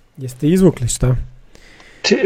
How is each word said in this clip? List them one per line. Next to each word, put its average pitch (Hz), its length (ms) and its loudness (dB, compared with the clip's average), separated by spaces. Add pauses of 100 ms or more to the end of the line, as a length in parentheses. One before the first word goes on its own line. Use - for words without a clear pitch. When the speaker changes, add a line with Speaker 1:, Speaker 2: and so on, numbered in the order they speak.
(160)
Speaker 1:
Jeste 131 320 -6
izvukli 175 400 2
šta? 123 280 0 (840)
Speaker 2:
Ti, - 240 0